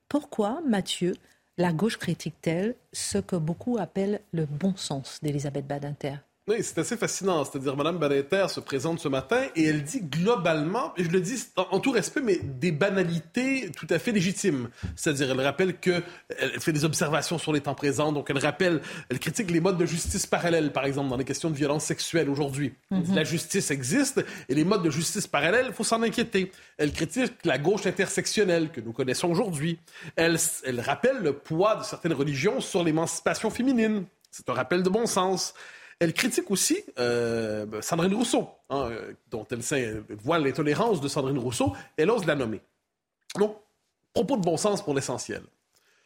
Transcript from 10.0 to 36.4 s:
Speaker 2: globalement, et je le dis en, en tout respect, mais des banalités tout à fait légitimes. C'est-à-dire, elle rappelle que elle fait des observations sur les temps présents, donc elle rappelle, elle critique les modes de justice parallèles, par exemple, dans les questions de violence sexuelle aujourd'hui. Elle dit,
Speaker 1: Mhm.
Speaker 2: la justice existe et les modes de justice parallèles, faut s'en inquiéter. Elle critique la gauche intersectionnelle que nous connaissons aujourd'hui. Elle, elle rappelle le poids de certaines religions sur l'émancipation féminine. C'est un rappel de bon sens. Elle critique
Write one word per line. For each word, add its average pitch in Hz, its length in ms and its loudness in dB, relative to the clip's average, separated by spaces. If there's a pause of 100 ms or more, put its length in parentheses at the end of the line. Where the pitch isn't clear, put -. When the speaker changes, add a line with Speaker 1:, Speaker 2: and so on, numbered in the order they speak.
Speaker 2:
globalement, 170 960 0
et 180 80 0
je 160 60 -2
le 185 100 4
dis 214 240 -2 (120)
en, 185 160 2
en 196 60 4
tout 269 120 2
respect, - 320 0
mais 190 160 2
des 143 340 -2
banalités 196 1040 0
tout 160 140 -12
à 170 80 4
fait 240 140 0
légitimes. 165 580 2 (260)
C'est-à-dire, 139 340 0
elle 131 120 2
rappelle 165 360 2
que 175 240 2 (360)
elle 131 200 -2
fait 165 140 0
des 151 140 2
observations 156 500 0
sur 156 160 -2
les 147 80 2
temps 139 140 -4
présents, 147 380 0
donc 143 180 -2
elle 139 80 0
rappelle, 151 420 2 (300)
elle 131 80 -2
critique 175 320 -4
les 170 100 2
modes 190 160 4
de 175 80 2
justice 170 400 -2
parallèles, 165 480 2
par 139 140 0
exemple, 139 240 -2
dans 123 80 -2
les 131 80 -2
questions 160 240 -2
de 151 40 -2
violence 147 300 0
sexuelle 156 460 0
aujourd'hui. 139 420 -2 (200)
Elle 185 100 2
dit, 170 80 -2
Speaker 1:
Mhm. 190 60 4
Speaker 2:
la 160 80 4
justice 170 460 -2
existe 151 540 0 (240)
et 135 60 0
les 151 100 4
modes 196 180 2
de 165 60 2
justice 160 380 -2
parallèles, 202 480 2
faut 226 100 -4
s'en 226 180 2
inquiéter. 208 480 0 (280)
Elle 147 160 0
critique 214 400 -2 (100)
la 135 140 4
gauche 190 260 2
intersectionnelle 175 840 2
que 123 100 -10
nous 113 140 -8
connaissons 127 340 0
aujourd'hui. 170 500 0 (380)
Elle, 165 220 4 (260)
elle 123 160 -2
rappelle 233 380 2
le 156 160 0
poids 190 420 2
de 147 60 -10
certaines 156 320 -4
religions 143 480 0
sur 175 200 0
l'émancipation 165 680 0
féminine. 220 560 2 (240)
C'est - 180 -10
un 123 60 -2
rappel 175 280 2
de 185 60 2
bon 220 160 4
sens. 185 480 0 (480)
Elle 165 120 4
critique - 400 0